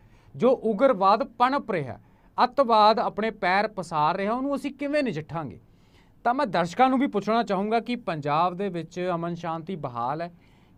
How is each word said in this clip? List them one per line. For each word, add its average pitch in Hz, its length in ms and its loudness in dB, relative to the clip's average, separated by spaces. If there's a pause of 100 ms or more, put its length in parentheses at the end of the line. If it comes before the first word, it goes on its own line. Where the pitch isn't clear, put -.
(360)
ਜੋ 220 140 4
ਉਗਰਵਾਦ 214 720 2
ਪਣਪ 262 460 0
ਰਿਹਾ, 135 280 -4 (460)
ਅੱਤਵਾਦ 226 540 4
ਆਪਣੇ 208 320 -2
ਪੈਰ 208 380 0
ਪਸਾਰ 165 480 0
ਰਿਹਾ, 196 160 -2
ਉਹਨੂੰ 269 240 -2
ਅਸੀਂ 277 180 -6
ਕਿਵੇਂ 285 280 -2
ਨਜਿੱਠਾਂਗੇ? 156 580 -6 (640)
ਤਾਂ 240 100 2
ਮੈਂ 285 120 0
ਦਰਸ਼ਕਾਂ 175 420 2
ਨੂੰ 262 100 2
ਵੀ 277 80 2
ਪੁੱਛਣਾ 214 360 0
ਚਾਹੂੰਗਾ 208 380 0
ਕਿ 240 160 -6
ਪੰਜਾਬ 165 580 -2
ਦੇ 196 140 -4
ਵਿੱਚ 175 460 -6
ਅਮਨ 170 200 -6
ਸ਼ਾਂਤੀ 170 420 -8
ਬਹਾਲ 135 460 -6
ਹੈ? 170 120 -12 (440)